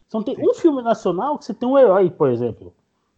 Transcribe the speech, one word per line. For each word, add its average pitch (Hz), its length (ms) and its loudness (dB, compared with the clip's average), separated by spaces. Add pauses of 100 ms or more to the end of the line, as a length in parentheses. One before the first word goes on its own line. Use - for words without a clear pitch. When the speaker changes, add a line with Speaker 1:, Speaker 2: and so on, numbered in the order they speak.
Speaker 1:
Você - 100 -10
não 226 60 -6
tem 254 120 -8
Speaker 2:
Sim. - 120 -10
Speaker 1:
um 480 60 2
filme 294 280 0
nacional 226 560 -2
que - 80 -16
você 226 80 -8
tem 240 140 -8
um 269 100 2
herói, 196 320 4
por 156 200 0
exemplo, 117 440 -6 (440)